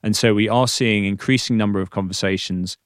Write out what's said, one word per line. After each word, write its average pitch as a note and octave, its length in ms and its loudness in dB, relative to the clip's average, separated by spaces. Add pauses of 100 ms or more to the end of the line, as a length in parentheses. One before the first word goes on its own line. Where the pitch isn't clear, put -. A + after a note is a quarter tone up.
And G#2+ 120 0
so A2+ 180 4
we G#2 160 2
are B2 180 2
seeing G#2+ 380 0
increasing A#2+ 500 0
number G#2 240 2
of F#2 120 -6
conversations F#2 960 -4